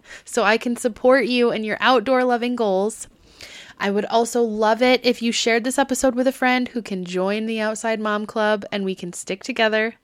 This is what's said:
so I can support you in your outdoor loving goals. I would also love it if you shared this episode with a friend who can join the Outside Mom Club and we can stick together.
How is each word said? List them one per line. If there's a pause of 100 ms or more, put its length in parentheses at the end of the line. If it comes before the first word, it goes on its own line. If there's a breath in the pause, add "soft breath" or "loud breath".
(240 loud breath)
so
I
can
support
you
in
your
outdoor
loving
goals. (680 loud breath)
I
would
also
love
it
if
you
shared
this
episode
with
a
friend
who
can
join
the
Outside
Mom
Club
and
we
can
stick
together.